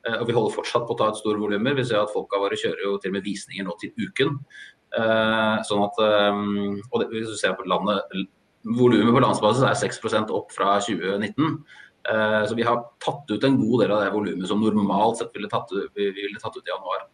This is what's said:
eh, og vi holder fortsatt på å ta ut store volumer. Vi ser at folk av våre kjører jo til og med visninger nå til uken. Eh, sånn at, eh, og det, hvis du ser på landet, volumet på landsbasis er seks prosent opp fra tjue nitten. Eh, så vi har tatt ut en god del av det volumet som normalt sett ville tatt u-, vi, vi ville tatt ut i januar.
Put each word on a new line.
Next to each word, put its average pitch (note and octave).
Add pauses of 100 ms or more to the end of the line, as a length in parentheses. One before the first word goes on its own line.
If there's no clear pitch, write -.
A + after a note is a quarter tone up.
eh, A2+
og A#2
vi A#2
holder A2
fortsatt -
på -
å -
ta G#2+
ut G#2+
store G#2+
volumer. G#2
Vi B2+
ser G#2+
at G#2
folk F#2+
av G2
våre G2+
kjører F2+
jo G2+
til G2
og F#2
med F#2+
visninger F#2+
nå F2+
til -
uken. C3 (580)
Eh, A2
sånn G#2
at, G#2
eh, G#2 (100)
og A#2
det, G#2
hvis A2+
du G#2
ser F#2
på -
landet, F#2+ (640)
volumet A#2
på C3
landsbasis G#2+
er G#2+
seks -
prosent G#2+
opp G2+
fra G2
tjue F#2+
nitten. D#3 (480)
Eh, A2
så G#2+
vi A#2
har A#2 (160)
tatt -
ut G#2+
en C3+
god A2+
del F#2+
av G#2
det G2
volumet F#2
som G#2
normalt G#2
sett -
ville G2+
tatt -
u-, F#2+
vi, G2+
vi G2+
ville -
tatt A2
ut -
i F2
januar. F#2